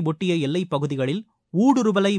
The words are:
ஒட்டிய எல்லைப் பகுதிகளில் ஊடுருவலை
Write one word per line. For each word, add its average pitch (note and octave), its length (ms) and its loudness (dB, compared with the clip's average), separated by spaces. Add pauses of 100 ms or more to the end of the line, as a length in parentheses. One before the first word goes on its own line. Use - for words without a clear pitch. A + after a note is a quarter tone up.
ஒட்டிய D#3+ 320 -2
எல்லைப் E3+ 340 -2
பகுதிகளில் C#3+ 540 -4 (300)
ஊடுருவலை G#3 640 2